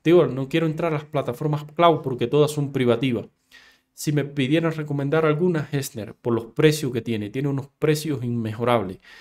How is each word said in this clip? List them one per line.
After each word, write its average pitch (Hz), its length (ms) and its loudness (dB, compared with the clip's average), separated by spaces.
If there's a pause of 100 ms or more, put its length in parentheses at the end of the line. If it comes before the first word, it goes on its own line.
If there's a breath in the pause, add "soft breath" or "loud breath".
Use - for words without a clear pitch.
digo, 165 220 6
no 131 220 -4
quiero 165 180 0
entrar 160 280 -2
a - 20 -2
las 151 100 -6
plataformas 147 600 -4
cloud 165 360 4
porque 123 260 -2
todas 147 220 4
son 143 220 -2
privativas. 120 560 2 (680 soft breath)
Si - 200 -4
me 143 100 2
pidieran 147 480 0
recomendar 151 540 -2
alguna, 156 460 0
Hessner, 117 440 -6
por - 180 -2
los 113 120 -2
precios 151 480 2
que 113 80 -4
tiene. 107 280 -4
Tiene 135 200 -2
unos 139 180 -4 (100)
precios 151 460 -2
inmejorables 113 760 -2 (220 loud breath)